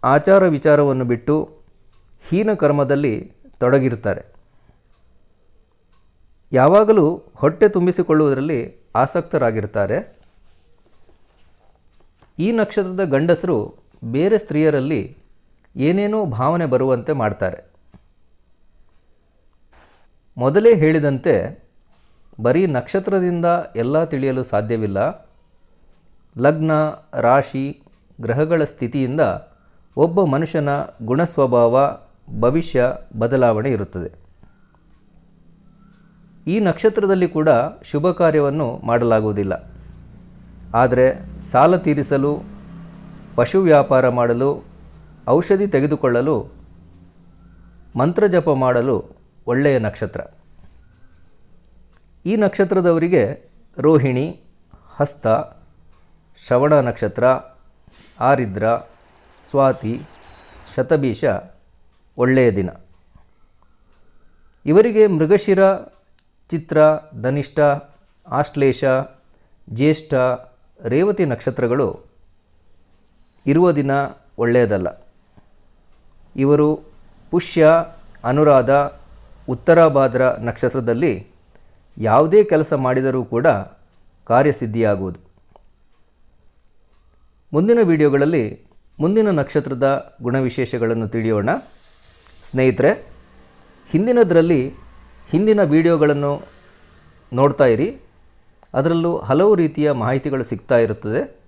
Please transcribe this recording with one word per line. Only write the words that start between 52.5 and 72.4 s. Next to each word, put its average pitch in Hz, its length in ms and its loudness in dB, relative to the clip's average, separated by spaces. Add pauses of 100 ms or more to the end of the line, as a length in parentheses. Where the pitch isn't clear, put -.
ರೋಹಿಣಿ, 139 640 0 (560)
ಹಸ್ತ, - 300 -6 (1200)
ಶ್ರವಣ 135 260 2
ನಕ್ಷತ್ರ, 120 520 0 (960)
ಆರಿದ್ರ, 113 560 0 (760)
ಸ್ವಾತಿ, 131 520 -2 (760)
ಶತಭೀಷ 135 480 -2 (920)
ಒಳ್ಳೆಯ 127 340 2
ದಿನ. 95 180 -4 (2000)
ಇವರಿಗೆ 214 400 4
ಮೃಗಶಿರ, 190 520 2 (920)
ಚಿತ್ರ, 160 280 -4 (440)
ಧನಿಷ್ಠ, 139 380 -4 (680)
ಆಶ್ಲೇಷ, 139 560 -2 (840)
ಜ್ಯೇಷ್ಠ, 147 440 -2 (720)
ರೇವತಿ 180 400 0
ನಕ್ಷತ್ರಗಳು 123 800 -4 (1400)